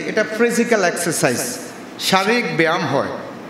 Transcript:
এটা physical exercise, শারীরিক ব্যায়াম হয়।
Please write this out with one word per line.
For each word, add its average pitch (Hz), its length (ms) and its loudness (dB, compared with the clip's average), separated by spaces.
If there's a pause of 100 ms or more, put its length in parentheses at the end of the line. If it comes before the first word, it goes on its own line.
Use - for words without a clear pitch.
এটা 214 180 0 (140)
physical 220 460 4
exercise, 147 720 0 (400)
শারীরিক 196 580 2
ব্যায়াম 165 300 2
হয়। 120 220 0 (420)